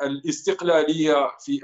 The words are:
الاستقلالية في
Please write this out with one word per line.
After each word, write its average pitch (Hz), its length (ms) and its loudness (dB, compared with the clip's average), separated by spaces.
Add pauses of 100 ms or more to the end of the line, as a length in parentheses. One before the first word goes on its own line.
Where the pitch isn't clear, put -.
الاستقلالية 156 1400 0
في 139 240 -4